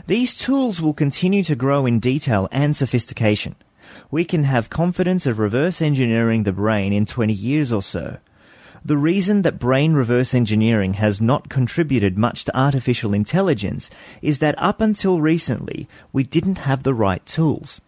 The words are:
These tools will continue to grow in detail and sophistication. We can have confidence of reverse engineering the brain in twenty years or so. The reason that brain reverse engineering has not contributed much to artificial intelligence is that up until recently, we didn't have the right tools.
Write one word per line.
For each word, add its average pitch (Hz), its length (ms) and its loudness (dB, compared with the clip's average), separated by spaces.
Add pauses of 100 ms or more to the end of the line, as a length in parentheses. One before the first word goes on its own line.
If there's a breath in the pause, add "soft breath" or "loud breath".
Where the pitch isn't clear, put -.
These 240 320 -2
tools 254 420 0
will 151 140 0
continue 180 480 0
to 156 140 -2
grow 139 280 0
in 120 140 2
detail 120 540 0
and 147 240 0
sophistication. - 800 -2 (520 loud breath)
We 165 160 -2
can 156 200 0
have 127 260 0
confidence 180 560 0
of 110 140 0
reverse 131 420 0
engineering 117 640 2
the 101 80 0
brain 101 400 0
in 104 140 2
twenty 110 280 0
years 123 380 -2
or 98 100 0
so. 78 360 -8 (640 loud breath)
The 151 120 0
reason 185 460 2
that 156 160 0
brain 135 360 2
reverse 123 380 2
engineering 110 640 2
has 104 260 2
not 120 280 0
contributed 123 680 0
much - 280 -2
to - 120 -4
artificial 123 580 0
intelligence 104 760 0 (320 loud breath)
is 139 160 0
that 151 200 0
up 208 220 -2
until 196 400 2
recently, - 680 -2 (240 loud breath)
we 135 100 0
didn't 180 360 -2
have 135 260 -2
the 135 100 0
right 98 320 0
tools. - 600 -2